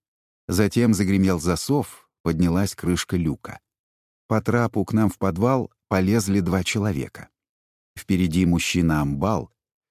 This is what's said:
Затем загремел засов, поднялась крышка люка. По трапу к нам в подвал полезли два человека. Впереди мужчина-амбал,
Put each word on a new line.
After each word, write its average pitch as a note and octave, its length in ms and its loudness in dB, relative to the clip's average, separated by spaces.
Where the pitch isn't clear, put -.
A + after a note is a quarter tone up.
Затем G#2+ 460 2
загремел F#2+ 460 2
засов, F2+ 680 -4
поднялась F2 520 0
крышка F2+ 420 -4
люка. D#2+ 440 -4
По A2 140 2
трапу A2 440 0
к - 80 -12
нам A2 160 2
в - 100 -10
подвал A2 520 0
полезли G2 520 2
два F#2 240 0
человека. G2 640 -6
Впереди F2+ 500 0
мужчина-амбал, E2 1040 0